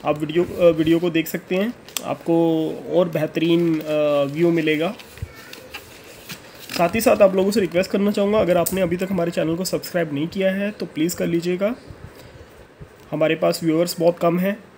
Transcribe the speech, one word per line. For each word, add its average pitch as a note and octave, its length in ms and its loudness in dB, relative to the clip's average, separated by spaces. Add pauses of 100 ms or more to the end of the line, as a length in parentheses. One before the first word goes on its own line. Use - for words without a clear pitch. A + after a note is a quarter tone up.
आप D3+ 140 0
video, D#3 260 0
अ, E3+ 260 4
video D#3+ 280 2
को F3 120 0
देख D#3+ 180 0
सकते F#3 280 -4
हैं, G#3+ 180 -2 (300)
आपको D3+ 300 -2 (560)
और E3+ 180 2
बेहतरीन, E3 720 0
अ, D3+ 40 -12 (380)
view D3+ 280 0
मिलेगा। D#3+ 440 0 (1800)
साथ E3+ 160 2
ही A3+ 60 0
साथ G#3 220 4
आप F#3+ 120 6
लोगों F#3+ 160 2
से A3 100 2
request F3 300 0
करना G3+ 200 2
चाहूँगा, G#3 300 2
अगर F3+ 160 2
आपने F3 240 0
अभी F3+ 160 0
तक F#3 140 -4
हमारे E3+ 200 -2
channel E3 260 -2
को F3+ 80 -4
subscribe E3 500 -4
नहीं D3+ 140 -4
किया F#3+ 240 0
है G3+ 180 -4
तो G3 160 -8
please F3 300 -2
कर F3+ 100 -2
लीजिएगा। F3+ 480 -2 (1400)
हमारे D#3 240 0
पास E3+ 300 0
viewers E3 360 0
बहुत E3+ 180 2
कम E3+ 200 2
हैं। G3 260 -4 (120)